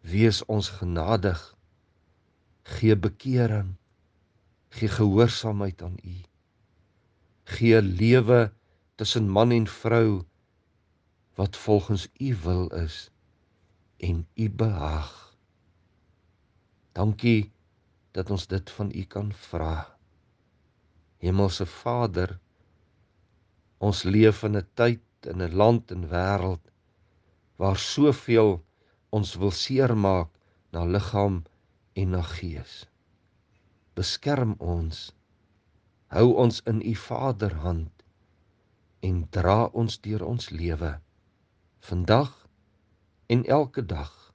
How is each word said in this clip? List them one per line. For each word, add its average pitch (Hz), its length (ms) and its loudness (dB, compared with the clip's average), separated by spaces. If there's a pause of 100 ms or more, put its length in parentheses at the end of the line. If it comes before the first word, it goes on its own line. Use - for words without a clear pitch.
Wees 104 380 2 (100)
ons 104 180 -2
genadig, 90 680 -2 (1300)
gee 110 300 2
bekering, 107 800 -2 (960)
gee 110 160 -4
gehoorsaamheid 101 960 2
aan 90 200 -10
U. 87 140 -14 (1300)
Gee 113 380 6
lewe 110 680 4 (440)
tussen 107 320 -2
man 110 240 4
en 113 140 2
vrou 110 580 0 (1120)
wat 98 180 -2
volgens 104 520 0 (100)
U 135 240 -2
wil 90 260 -2
is - 420 -8 (920)
en 85 340 -4
U 110 160 -2
behaag. 78 600 -2 (1800)
Dankie 107 600 0 (600)
dat 92 180 -6
ons 98 160 -4
dit 92 240 -8
van 104 200 -8
U 95 140 -10
kan 104 280 -10
vra. 80 440 -6 (1500)
Hemelse 92 440 0
Vader, 98 720 -4 (1400)
ons 101 240 -2
leef 104 400 4
in 104 140 -2
'n 95 180 -4
tyd, 117 320 0 (240)
in 90 120 -6
'n 85 120 -6
land 110 360 4
en 90 180 -8
wêreld 92 560 -2 (920)
waar 98 200 0
soveel 113 880 2 (460)
ons 107 240 -2
wil 95 160 0
seermaak 101 800 0 (420)
na 85 120 -4
liggaam 95 600 -2 (520)
en 95 140 -2
na 90 120 -2
gees. 80 640 -12 (1080)
Beskerm 123 640 -2
ons, 85 540 -6 (1000)
hou 113 240 4
ons 117 300 2
in 110 140 -2
U 110 140 -6
Vaderhand 95 1120 -6 (1000)
en 90 280 -2
dra 98 360 2
ons 113 340 -4
deur 107 240 -6
ons 120 260 -6
lewe, 80 420 -4 (920)
vandag 104 480 2 (960)
en 120 140 2
elke 135 400 0
dag 80 280 -8 (220)